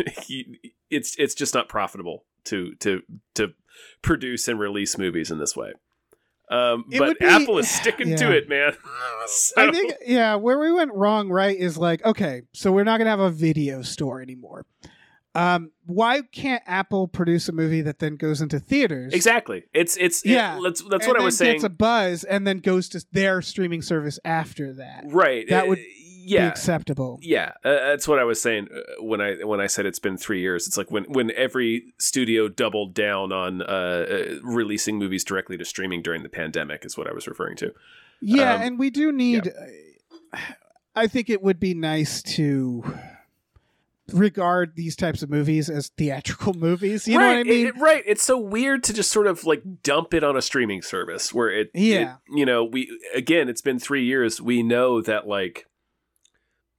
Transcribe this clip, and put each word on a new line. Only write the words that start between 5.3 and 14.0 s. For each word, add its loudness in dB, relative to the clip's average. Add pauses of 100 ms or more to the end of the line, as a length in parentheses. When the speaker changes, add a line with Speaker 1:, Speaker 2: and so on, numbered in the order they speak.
Speaker 1:
in -6
this -6
way. -10 (800)
Um, 0
Speaker 2:
It 0
Speaker 1:
but 4
Speaker 2:
would -2
be 2
Speaker 1:
Apple 6
is 0
sticking 0
to 4
Speaker 2:
Yeah. 4
Speaker 1:
it, 4
man. 2
<laughs> -20 (420)
So 0
Speaker 2:
I 6
think, 0 (120)
yeah, 4
where 2
we 2
went 2
wrong, 2
right, 2
is -2
like, 0
okay, 0 (100)
so 0
we're 6
not 4
gonna 2
have 2
a 4
video 0
store -6